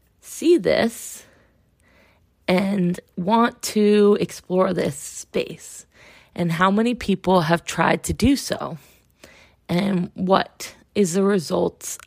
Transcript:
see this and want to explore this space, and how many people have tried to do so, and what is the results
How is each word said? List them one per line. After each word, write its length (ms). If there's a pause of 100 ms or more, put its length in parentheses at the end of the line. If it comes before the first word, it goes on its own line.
(220)
see 360
this 680 (1200)
and 520 (180)
want 440
to 600
explore 500
this 240
space, 920 (500)
and 160
how 200
many 220
people 480
have 240
tried 380
to 100
do 220
so, 420 (920)
and 460
what 600 (220)
is 180
the 100
results 840